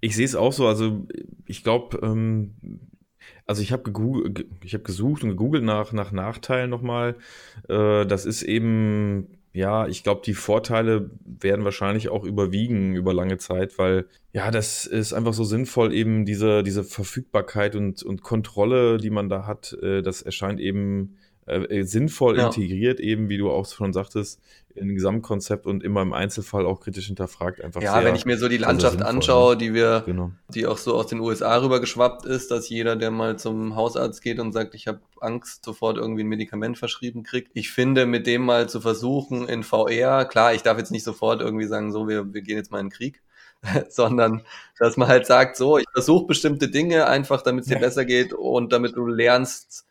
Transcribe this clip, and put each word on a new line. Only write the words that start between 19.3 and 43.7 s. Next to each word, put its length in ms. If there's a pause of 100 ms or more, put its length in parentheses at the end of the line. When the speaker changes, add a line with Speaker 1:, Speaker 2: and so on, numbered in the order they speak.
Speaker 1:
hat, 240 (100)
äh, 200
das 200
erscheint 380
eben, 580 (280)
äh, 380
sinnvoll 540
Speaker 2:
Ja. 100
Speaker 1:
integriert, 520
eben 300
wie 80
du 120
auch 160
schon 280
sagtest, 480 (320)
in 160
ein 60
Gesamtkonzept 720
und 160
immer 180
im 100
Einzelfall 540
auch 160
kritisch 240
hinterfragt, 560
einfach 200
Speaker 2:
Ja, 120
Speaker 1:
sehr, 100
Speaker 2:
wenn 120
ich 100
mir 120
so 120
die 80
Speaker 1:
sehr, 80
sehr 20
Speaker 2:
Landschaft 300
Speaker 1:
sinnvoll, 160
Speaker 2:
anschaue, 400
Speaker 1:
ne? 60
Speaker 2:
die 140
wir, 320
Speaker 1:
Genau. 260 (180)
Speaker 2:
die 160
auch 120
so 180
aus 120
den 120
U 100
S 140
A 140
rübergeschwappt 680
ist, 240
dass 180
jeder, 280
der 160
mal 260
zum 380
Hausarzt 480
geht 160
und 140
sagt, 200
„Ich 140
hab 140 (200)
Angst“, 420
sofort 340
irgendwie 260
ein 40
Medikament 520
verschrieben 440
kriegt. 300
Ich 180
finde, 340
mit 220
dem 140
mal 260
zu 140
versuchen 640
in 160
V 240
R, 380
klar, 280
ich 100
darf 160
jetzt 120
nicht 120
sofort 380
irgendwie 260
sagen, 240
„So, 160
wir, 260
wir 80
gehen 160
jetzt 140
mal 80
in 80
den 40
Krieg“, 300 (400)
<laughs> 280